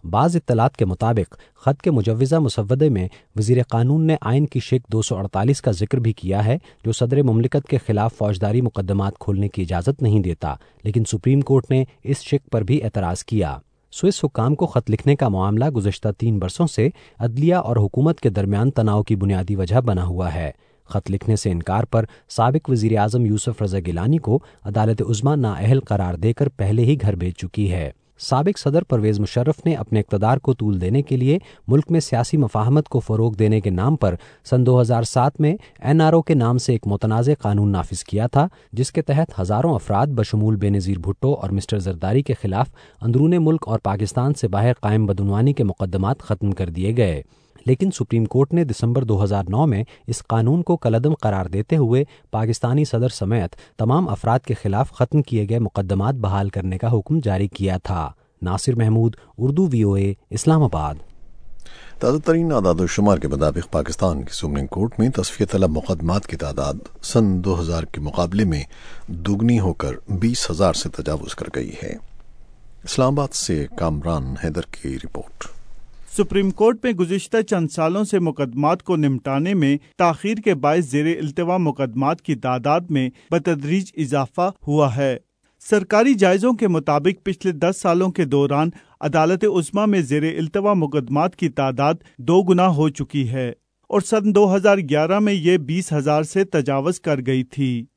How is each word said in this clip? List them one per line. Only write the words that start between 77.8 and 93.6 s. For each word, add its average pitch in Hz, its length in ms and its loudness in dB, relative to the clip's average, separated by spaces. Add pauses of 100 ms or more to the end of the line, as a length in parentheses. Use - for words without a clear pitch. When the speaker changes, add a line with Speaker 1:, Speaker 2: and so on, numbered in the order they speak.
Speaker 3:
سے 202 160 0
مقدمات 147 640 -2
کو 180 120 -2
نمٹانے 139 580 0
میں 147 240 2 (200)
تاخیر 180 460 0
کے 202 120 2
باعث 147 300 2
زیر 151 320 0
التوا 165 400 -2
مقدمات 139 640 -2
کی 151 140 -2
تعداد 127 540 0
میں 131 200 0 (220)
بتدریج 170 640 -2
اضافہ 147 520 -2 (180)
ہوا 147 280 2
ہے۔ 131 220 -2 (420)
سرکاری 214 540 2
جائزوں 196 400 4
کے 214 140 0
مطابق 160 560 0
پچھلے 190 280 -4
دس 165 300 -2
سالوں 180 300 2
کے 170 140 -2
دوران 143 440 2 (320)
عدالت 156 420 2
عظمیٰ 202 440 0
میں 196 140 2
زیر 147 220 0
التوا 160 500 -2
مقدمات 151 640 0
کی 165 140 -2
تعداد 139 440 0 (240)
دو 165 260 4
گنا 180 240 4
ہو 156 220 2
چکی 139 400 -4
ہے 127 240 -6 (360)